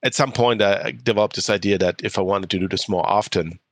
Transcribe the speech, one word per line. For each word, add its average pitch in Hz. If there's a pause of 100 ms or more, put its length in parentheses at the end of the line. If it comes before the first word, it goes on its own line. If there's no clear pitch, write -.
at 254
some 131
point, 120
I, 101
I 117
developed 113
this -
idea 101
that 90
if -
I 104
wanted 95
to 98
do 92
this 90
more 90
often 90 (120)